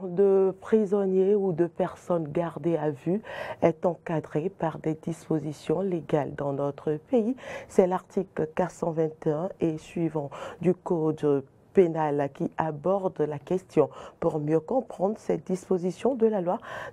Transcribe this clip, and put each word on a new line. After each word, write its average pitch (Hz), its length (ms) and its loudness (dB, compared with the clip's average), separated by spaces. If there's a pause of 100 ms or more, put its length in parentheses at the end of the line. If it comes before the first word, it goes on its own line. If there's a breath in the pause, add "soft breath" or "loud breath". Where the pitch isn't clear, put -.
de 190 580 4
prisonniers 196 720 4
ou 196 180 2
de 170 140 2
personnes 165 680 -4
gardées 165 460 -2
à 151 100 0
vue 165 320 -2 (400 loud breath)
est 165 240 2
encadrée 165 640 -2
par 160 300 -4
des 160 160 -2
dispositions 156 880 -4
légales 151 520 -2
dans 143 200 -4
notre 143 400 -4 (160)
pays. 240 260 2 (320 loud breath)
C'est 190 180 4
l'article 180 680 -4
quatre 175 160 -2
cent 170 200 -4
vingt 160 200 0 (160)
et 160 40 2
un 160 200 -2 (100)
et 160 160 0
suivant 156 540 -4 (320 loud breath)
du 185 100 4
Code 156 720 0 (300)
pénal 156 580 4
qui 165 240 -4
aborde 180 640 0
la 147 180 -2
question. 156 520 0 (280 loud breath)
Pour 156 220 0
mieux 156 200 2
comprendre 214 580 -2
ces 175 180 -2
dispositions 185 800 -2
de 226 120 2
la 214 140 2
loi, 180 180 -2 (340 loud breath)